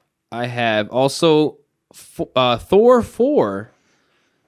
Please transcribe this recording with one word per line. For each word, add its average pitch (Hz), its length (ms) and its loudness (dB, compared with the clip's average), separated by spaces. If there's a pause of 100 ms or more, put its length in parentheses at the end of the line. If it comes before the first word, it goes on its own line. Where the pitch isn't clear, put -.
(320)
I 120 160 -8
have 113 420 -2
also 147 680 0 (360)
f-, - 280 -16 (140)
uh, 123 220 0
Thor 233 440 4
four. 143 720 -4 (760)